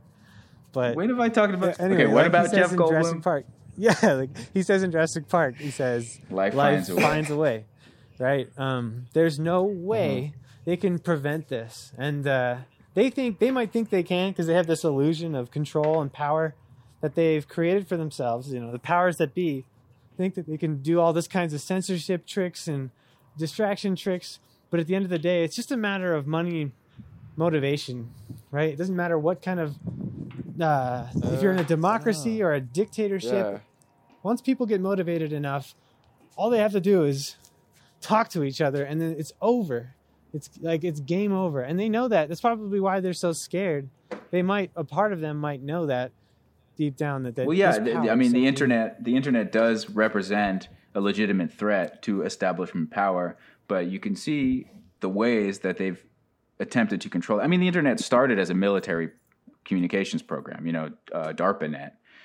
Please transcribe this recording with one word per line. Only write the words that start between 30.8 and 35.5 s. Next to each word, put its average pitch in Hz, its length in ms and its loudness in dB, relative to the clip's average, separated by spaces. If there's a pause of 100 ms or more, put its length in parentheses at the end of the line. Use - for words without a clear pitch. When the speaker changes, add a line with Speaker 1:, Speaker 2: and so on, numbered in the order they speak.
Speaker 1:
if - 280 0
you're 190 100 4
in 185 60 2
a 175 40 2
Speaker 3:
Uh, - 20 2
Speaker 1:
democracy 208 800 0
Speaker 3:
oh. 185 40 2
Speaker 1:
or 160 60 4
a 143 80 2
dictatorship, 190 720 -4 (140)
Speaker 3:
Yeah. 101 120 -6 (640)
Speaker 1:
once 226 180 0
people 254 260 -2
get 208 140 0
motivated 170 520 0
enough, 143 420 -4 (640)